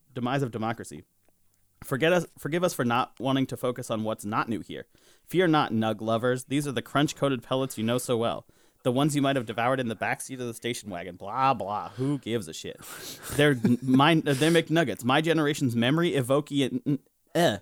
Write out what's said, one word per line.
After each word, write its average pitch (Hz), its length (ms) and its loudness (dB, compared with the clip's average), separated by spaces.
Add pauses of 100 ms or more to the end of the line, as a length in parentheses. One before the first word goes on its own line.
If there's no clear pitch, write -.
(120)
demise 127 300 -2
of 123 80 -2
democracy, 110 540 -6 (800)
forget 151 280 0
us, 175 140 2 (100)
forgive 170 280 -4
us 175 100 0
for 135 100 -2
not 120 360 0
wanting 131 260 0
to 123 100 -8
focus 127 340 -6
on 110 120 -2
what's 107 220 -6
not 110 240 -4
new 104 120 -4
here. - 260 -12 (380)
Fear 175 240 2
not, 151 240 4
nug 110 280 0
lovers. 113 460 0
These 143 200 -2
are 139 60 -6
the 117 100 -4
crunch-coated 139 640 0
pellets 131 340 -2
you 107 60 -2
know 120 140 0
so 123 180 -2
well. 107 280 -2 (380)
The 127 100 2
ones 143 240 2
you 139 60 2
might 139 140 2
have 117 100 -2
devoured 120 340 0
in 120 80 -2
the 110 80 -4
backseat 127 440 -6
of 123 60 -6
the 117 80 -8
station 120 360 -6
wagon. 87 260 -10
Blah, 127 380 0
blah. 98 360 -4
Who 135 280 -4
gives 107 300 -4
a 80 40 -14
shit? - 280 -12 (560)
They're 147 160 6 (120)
n-, 120 180 4
my, 135 340 6
they're 147 340 2
McNuggets. 160 540 2
My 131 160 4
generation's 151 560 2
memory 151 380 2
evoking, 135 840 0 (360)
uh, 147 280 4